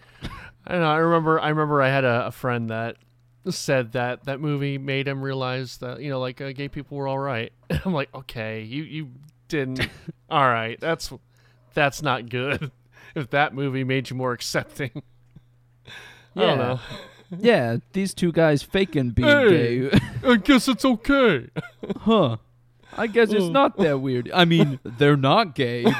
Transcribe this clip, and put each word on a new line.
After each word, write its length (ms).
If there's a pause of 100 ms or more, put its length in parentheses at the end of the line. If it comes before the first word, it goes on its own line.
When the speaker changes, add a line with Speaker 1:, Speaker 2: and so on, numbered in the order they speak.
Speaker 1:
<laughs> 140 (440)
Speaker 2:
I 60
don't 80
know. 100
I 80
remember, 420
I 100
remember 320
I 60
had 160
a, 220
a 40
friend 400
that 260 (540)
said 420
that 320
that 160
movie 380
made 280
him 140
realize 580
that, 220
you 80
know, 120
like, 200
uh, 120
gay 160
people 280
were 120
all 100
right. 340 (160)
<laughs> 160
I'm 80
like, 220
"Okay, 480
you, 220
you 260 (380)
didn't. 380 (220)
<laughs> 220
All 180
right, 320
that's, 320 (600)
that's 260
not 300
good 420 (200)
<laughs> 220
if 160
that 240
movie 300
made 240
you 80
more 160
accepting." 760
<laughs> 40 (1200)
I 40
don't 180
Speaker 1:
Yeah. 100
Speaker 2:
know. 160
Speaker 1:
<laughs> 40 (520)
Yeah, 360 (180)
these 200
two 180
guys 300
faking 480
being 180
Speaker 2:
Hey, 600
Speaker 1:
gay. 100 (120)
<laughs> 140
Speaker 2:
I 120
guess 320
it's 160
okay. 640 (260)
<laughs> 260
Speaker 1:
Huh. 360 (600)
I 120
guess 240
it's 120
Speaker 2:
Oh. 60
Speaker 1:
not 280
that 200
weird. 340
I 120
mean, 360
Speaker 2:
<laughs> 40
Speaker 1:
they're 320
not 400
gay, 280 (160)